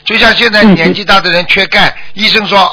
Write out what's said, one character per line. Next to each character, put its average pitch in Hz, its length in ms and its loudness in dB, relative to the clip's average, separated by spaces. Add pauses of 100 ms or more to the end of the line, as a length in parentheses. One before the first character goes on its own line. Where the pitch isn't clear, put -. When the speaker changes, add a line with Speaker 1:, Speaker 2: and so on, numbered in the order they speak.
Speaker 1:
就 220 120 -4
像 226 160 2
现 220 180 -2
在 208 140 2
年 180 300 2
纪 202 100 -8
大 196 160 2
的 180 100 -2
人 170 160 0
缺 190 200 -2
钙， 190 220 0
Speaker 2:
嗯。 - 80 -8 (180)
Speaker 1:
医 214 140 -4
生 214 180 -2
说 202 120 0 (140)